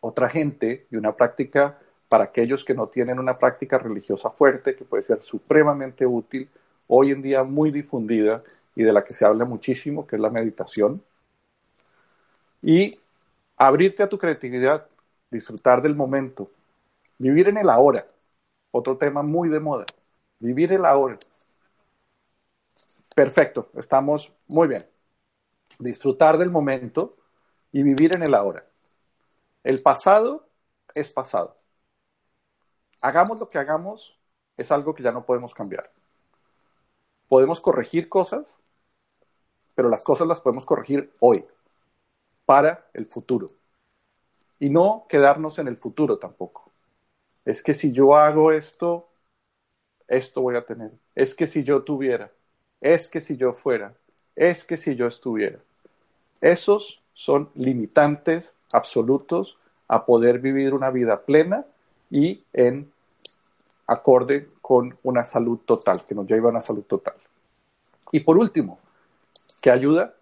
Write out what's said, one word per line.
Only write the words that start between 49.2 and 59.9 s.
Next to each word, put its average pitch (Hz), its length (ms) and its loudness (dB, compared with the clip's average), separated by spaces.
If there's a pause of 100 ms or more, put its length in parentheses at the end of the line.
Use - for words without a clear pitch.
esto 131 340 -4
voy 123 140 -4
a 120 100 -6
tener. 113 260 -14 (240)
Es 131 200 0
que 170 120 -4
si 151 160 -6
yo 135 200 0
tuviera, 131 480 -6 (500)
es 160 280 2
que 160 120 -8
si 147 160 -10
yo 127 160 0
fuera, 110 400 -6 (420)
es 170 300 0
que 165 120 -8
si 143 180 -6
yo 120 120 -2
estuviera. 110 520 -6 (840)
Esos 202 600 0 (120)
son 143 420 -2
limitantes 147 960 -2 (200)
absolutos 135 840 -2 (300)
a 113 180 -2